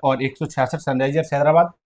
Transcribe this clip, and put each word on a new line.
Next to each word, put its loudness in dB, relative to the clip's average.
और 0
एक -4
सौ -4
छियासठ -4
सनराइजर्स -2
हैदराबाद, 2